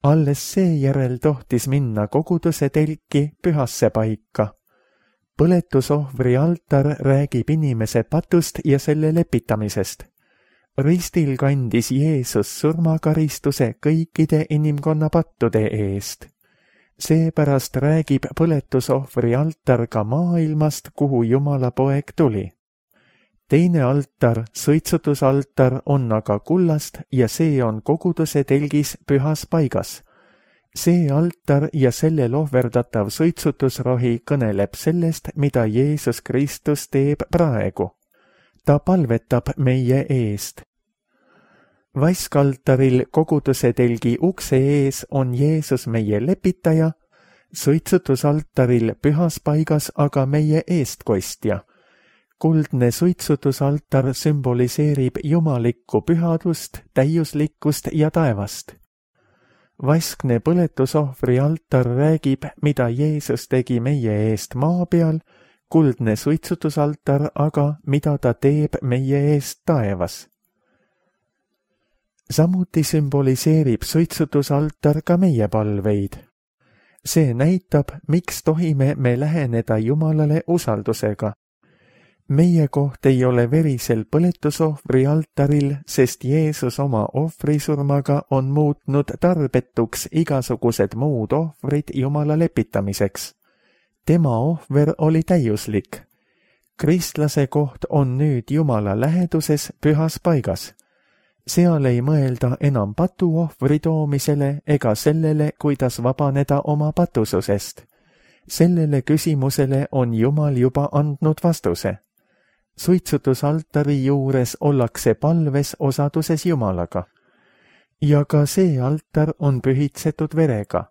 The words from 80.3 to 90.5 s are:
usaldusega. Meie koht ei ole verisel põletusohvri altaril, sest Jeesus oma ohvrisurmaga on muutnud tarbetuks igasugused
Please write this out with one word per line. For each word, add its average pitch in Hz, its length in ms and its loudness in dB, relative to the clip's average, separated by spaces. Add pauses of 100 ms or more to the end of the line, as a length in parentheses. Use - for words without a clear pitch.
usaldusega. 110 840 -2 (960)
Meie 160 400 4
koht 143 380 -2
ei 127 180 4
ole 120 260 2
verisel 131 560 0
põletusohvri 151 1000 0
altaril, 143 680 0 (120)
sest - 380 0
Jeesus 151 540 -2
oma 131 360 0
ohvrisurmaga 143 1160 0
on 135 240 0
muutnud 143 560 0 (100)
tarbetuks 135 920 0
igasugused 127 800 0